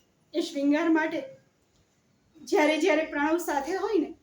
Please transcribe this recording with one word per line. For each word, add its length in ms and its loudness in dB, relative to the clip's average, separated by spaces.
એ 80 -2
શૃંગાર 480 0
માટે 340 0
જ્યારે 400 2
જ્યારે 280 2
પ્રણવ 320 -2
સાથે 380 -4
હોય 240 0
ને 240 -4